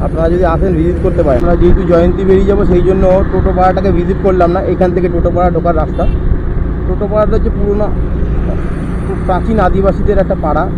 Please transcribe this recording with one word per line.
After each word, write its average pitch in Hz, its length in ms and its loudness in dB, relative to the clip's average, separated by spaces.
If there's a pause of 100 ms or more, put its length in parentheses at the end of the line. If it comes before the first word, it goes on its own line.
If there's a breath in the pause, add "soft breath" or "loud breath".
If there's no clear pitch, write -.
আপনারা 160 280 -2
যদি 180 200 0
আসেন - 260 0
ভিজিট 170 260 0
করতে 170 200 0
পারেন। 131 180 2
আমরা 175 180 2
যেহেতু 180 200 4 (100)
জয়ন্তী 180 380 2
বেরিয়ে 196 220 4
যাবো, 202 200 2
সেই 175 180 2
জন্য 190 140 2 (300)
টোটোপাড়াটাকে 185 640 0
ভিজিট 175 280 -2
করলাম 180 300 2
না। 185 40 -2 (140)
এখান 185 220 0
থেকে 180 200 0
টোটোপাড়া 175 400 0
ঢোকার 165 260 0
রাস্তা। 151 220 -2 (840)
টোটোপাড়াটা 202 480 0
হচ্ছে - 220 0
পুরোনো, 202 300 0 (1200)
খুব 190 120 -4 (100)
প্রাচীন 180 300 -2 (100)
আদিবাসীদের 196 560 0
একটা 180 220 -2
পাড়া 151 180 -2 (140)